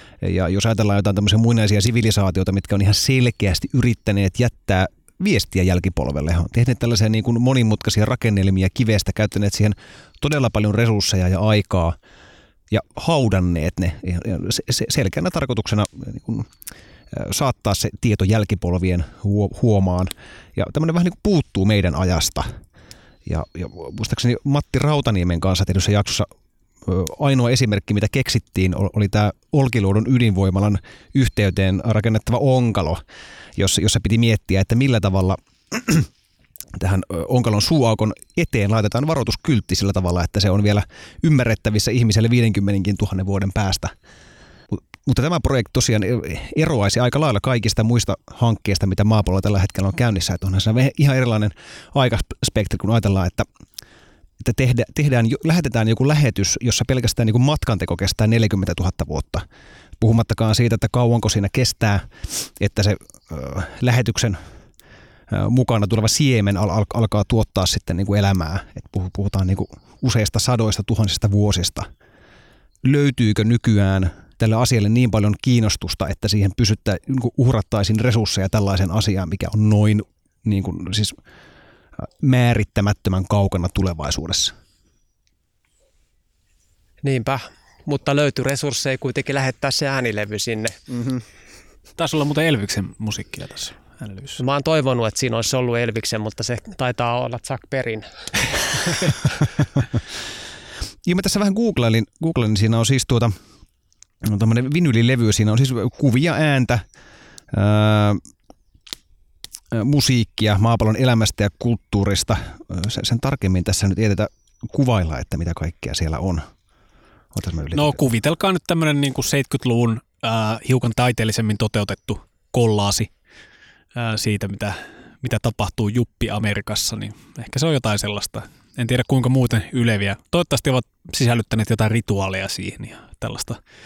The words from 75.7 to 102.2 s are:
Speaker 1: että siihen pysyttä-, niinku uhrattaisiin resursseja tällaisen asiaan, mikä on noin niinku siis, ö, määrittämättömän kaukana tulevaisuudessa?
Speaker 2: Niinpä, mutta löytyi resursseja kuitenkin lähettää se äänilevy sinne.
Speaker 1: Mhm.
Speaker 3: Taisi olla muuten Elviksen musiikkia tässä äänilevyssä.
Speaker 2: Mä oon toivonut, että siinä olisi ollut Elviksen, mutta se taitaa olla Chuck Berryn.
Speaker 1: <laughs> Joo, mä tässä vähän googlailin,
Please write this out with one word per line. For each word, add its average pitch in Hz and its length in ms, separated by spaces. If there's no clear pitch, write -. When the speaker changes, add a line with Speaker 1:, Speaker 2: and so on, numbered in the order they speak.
Speaker 1:
että 101 200
siihen 101 280
pysyttä-, 107 400
niinku 131 280
uhrattaisiin 110 640
resursseja 107 480
tällaisen 98 420
asiaan, 95 380
mikä 92 260
on 107 160
noin 104 320
niinku 98 300
siis, 107 260
ö, - 60
määrittämättömän 104 1080
kaukana 95 460
tulevaisuudessa? 82 800
Speaker 2:
Niinpä, 135 360
mutta 143 320
löytyi 139 280
resursseja 135 540
kuitenkin 135 360
lähettää 135 360
se 143 180
äänilevy 107 500
sinne. 113 300
Speaker 1:
Mhm. 123 280
Speaker 3:
Taisi 160 200
olla 147 80
muuten 151 220
Elviksen 101 520
musiikkia - 500
tässä - 260
äänilevyssä. 113 440
Speaker 2:
Mä 135 80
oon 143 120
toivonut, 131 420
että - 140
siinä 117 160
olisi 117 200
ollut 123 220
Elviksen, 113 420
mutta 107 220
se 120 140
taitaa 123 440
olla 120 180
Chuck - 320
Berryn. 120 360
Speaker 1:
<laughs> - 0
Joo, 175 80
mä 190 80
tässä 202 180
vähän 196 140
googlailin, 120 500